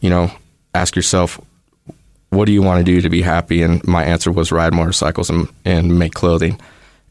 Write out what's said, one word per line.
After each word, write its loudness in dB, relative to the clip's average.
you 0
know, 0
ask -4
yourself, -2
"What 2
do 2
you 4
wanna 2
do 4
to 0
be 0
happy?" 0
And 0
my 0
answer -2
was -2
ride 0
motorcycles -2
and, -2
and 2
make -2
clothing. 0